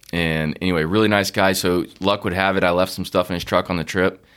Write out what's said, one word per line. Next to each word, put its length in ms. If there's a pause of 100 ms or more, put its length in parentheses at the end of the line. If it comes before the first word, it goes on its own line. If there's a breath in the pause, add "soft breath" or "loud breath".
(120)
and 480
anyway, 260
really 240
nice 200
guy. 240
So 320 (140)
luck 240
would 100
have 240
it, 60
I 80
left 220
some 120
stuff 240
in 60
his 80
truck 260
on 80
the 60
trip, 420 (120)